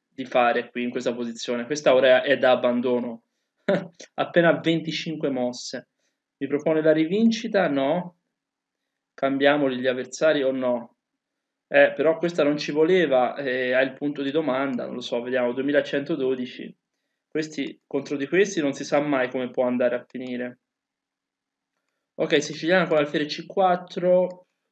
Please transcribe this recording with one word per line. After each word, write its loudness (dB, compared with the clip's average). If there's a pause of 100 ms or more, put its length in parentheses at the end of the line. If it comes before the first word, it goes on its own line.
di -12
fare 0
qui -6
in -4
questa -4
posizione. -6
Questa 2
ora 6
è 2
da 4
abbandono. 0 (400)
<laughs> -4
Appena 4
venticinque -4
mosse. -6 (500)
Mi -6
propone 0
la 6
rivincita? 2
No. -2 (960)
Cambiamoli 2
gli -4
avversari 0
o 0
no? -4 (680)
Eh, 4
però 0
questa 0
non 2
ci -6
voleva, 4
eh, -2
ha 2
il 0
punto -6
di -4
domanda, -2
non -10
lo -10
so, -4
vediamo, 0
duemilacentododici. -2 (540)
Questi, -8
contro -6
di -6
questi 2
non 0
si -10
sa 0
mai 0
come -6
può 0
andare 0
a -8
finire. -10 (1600)
Ok, 0
siciliana 0
con 0
alfiere -2
C -10
quattro, 0 (260)